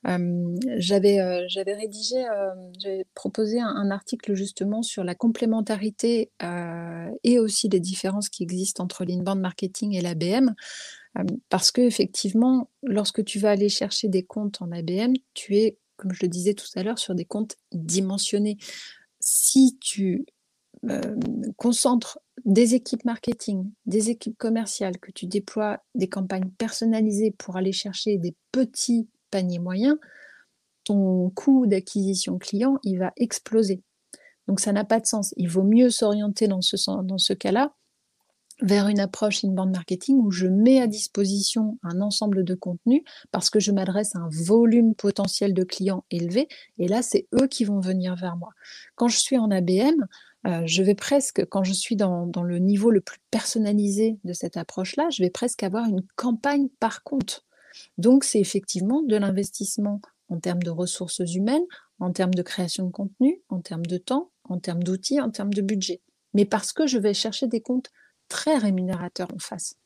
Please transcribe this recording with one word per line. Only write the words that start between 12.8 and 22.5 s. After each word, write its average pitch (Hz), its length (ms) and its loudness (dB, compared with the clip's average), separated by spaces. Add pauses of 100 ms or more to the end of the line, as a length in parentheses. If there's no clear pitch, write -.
lorsque 208 420 0
tu - 140 -6
vas 208 120 4
aller 202 180 4
chercher 202 400 -2
des 185 160 2
comptes 208 360 -6
en 170 120 -8
A 170 100 -6
B 165 80 -4
M, 226 240 2 (180)
tu - 260 -2
es, 214 200 2 (180)
comme 185 160 -4
je - 100 -4
le 180 60 2
disais 180 260 0
tout - 200 -10
à 185 80 -4
l'heure, 220 160 -4
sur - 160 -4
des 170 100 -4
comptes 214 300 -6 (160)
dimensionnés. 196 880 -2 (640)
Si - 600 4
tu, 196 460 -2 (640)
euh, - 100 -4 (560)
concentres 240 640 0 (260)
des 226 300 6